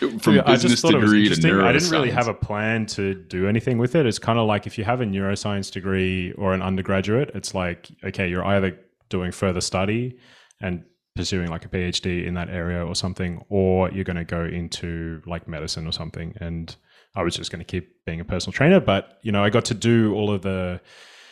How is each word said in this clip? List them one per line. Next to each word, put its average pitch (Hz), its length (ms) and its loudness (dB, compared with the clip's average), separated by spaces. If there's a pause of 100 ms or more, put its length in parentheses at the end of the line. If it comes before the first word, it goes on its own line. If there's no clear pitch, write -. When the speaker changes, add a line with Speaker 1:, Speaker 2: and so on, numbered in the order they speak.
(200)
Speaker 1:
From - 160 6
Speaker 2:
dude, 135 40 8
I - 180 6
just 120 60 0
Speaker 1:
business 120 180 4
Speaker 2:
thought 165 140 6
it 139 40 4
was 107 120 6
Speaker 1:
degree 104 120 8
to 95 120 4
Speaker 2:
interesting. 82 260 4
I 95 100 6
didn't 147 180 4
really 147 200 2
Speaker 1:
neuroscience. 104 60 -2
Speaker 2:
have 120 120 2
a 107 80 -2
plan 107 500 -2 (120)
to 98 180 -2
do 92 320 -4
anything 113 300 0
with 120 180 2
it. 156 100 4
It's 110 140 0
kinda 117 240 2
like 104 240 0
if - 100 -10
you 107 60 -4
have 123 180 0
a 120 40 0
neuroscience 98 680 -4
degree 95 600 -2
or 95 200 0
an 95 80 0
undergraduate, 95 720 0
it's - 220 -8
like, 87 340 -4 (140)
okay, 95 260 -4
you're 90 160 -2
either 95 320 0 (320)
doing 90 220 -4
further 90 300 -2
study 113 560 -2 (440)
and 90 220 -6 (320)
pursuing, 87 340 -2
like, 82 160 -8
a - 40 -18
P 95 100 -4
H 90 220 -2
D 87 260 -4
in 87 80 -4
that 87 140 -6
area 87 360 -4
or 85 100 -6
something, 90 540 -6
or 92 420 4
you're 95 120 -4
gonna 85 220 -4
go 85 200 -4
into, 82 800 -8
like, 85 220 -10
medicine 80 400 -8
or 85 60 -6
something. 82 480 -10
And 82 340 -8 (400)
I 95 80 -2
was 85 120 0
just - 140 -10
gonna 85 140 -10
keep - 420 -8
being 82 140 -6
a 85 60 -10
personal 90 280 -4
trainer, 175 280 6
but, - 420 0
you 110 80 -4
know, 101 120 2
I 104 60 4
got 113 160 4
to - 80 -4
do 110 420 4
all 104 160 0
of 98 120 -2
the, 92 380 -4 (500)